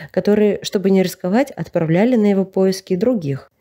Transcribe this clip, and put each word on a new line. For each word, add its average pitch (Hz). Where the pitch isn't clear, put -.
которые, 208
чтобы 190
не 190
рисковать, 196
отправляли 175
на 208
его 190
поиски 190
других. 175